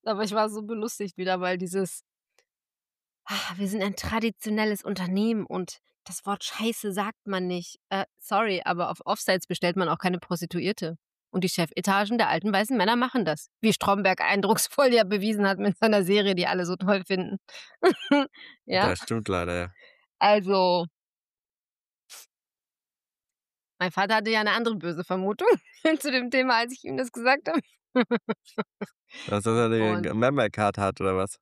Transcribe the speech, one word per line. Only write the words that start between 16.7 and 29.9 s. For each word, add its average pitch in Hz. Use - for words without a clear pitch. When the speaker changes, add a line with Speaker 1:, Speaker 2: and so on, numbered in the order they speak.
Speaker 1:
toll 190
finden. 185
<laughs> -
Ja? 190
Speaker 2:
Das 90
stimmt 113
leider, 87
ja. 90
Speaker 1:
Also 185
Mein 180
Vater 196
hatte 220
ja 220
eine 208
andere 226
böse 170
Vermutung 196
<laughs> 320
zu 294
dem 247
Thema, 254
als 240
ich -
ihm 269
das 254
gesagt 254
hab. 320
<laughs> 240
Speaker 2:
Dass 104
er 117
eine 113
Speaker 1:
Und 107